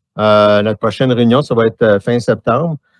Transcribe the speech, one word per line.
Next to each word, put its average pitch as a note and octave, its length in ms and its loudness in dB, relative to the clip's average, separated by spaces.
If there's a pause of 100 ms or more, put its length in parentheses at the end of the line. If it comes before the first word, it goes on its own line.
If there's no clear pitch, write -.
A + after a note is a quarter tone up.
(180)
Euh, G#2 420 2
notre G#2+ 180 -4
prochaine B2+ 320 -2
réunion, A#2+ 300 2
ça C3 140 -6
va A2+ 100 2
être, A2+ 160 -4
euh, G#2+ 180 2
fin A#2+ 220 -4
septembre. B2+ 560 -4 (240)